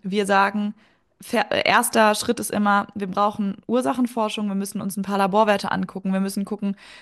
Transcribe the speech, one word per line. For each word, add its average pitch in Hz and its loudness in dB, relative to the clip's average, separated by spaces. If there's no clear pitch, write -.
wir 202 -2
sagen, 202 2
fer-, - 0
erster 214 4
Schritt - -2
ist 214 -6
immer, 202 2
wir 202 -6
brauchen 202 -2
Ursachenforschung, 233 0
wir 196 -4
müssen 196 -4
uns 196 -6
ein 196 -2
paar 196 -2
Laborwerte 196 2
angucken, 190 -4
wir 190 0
müssen 196 -4
gucken, 202 -4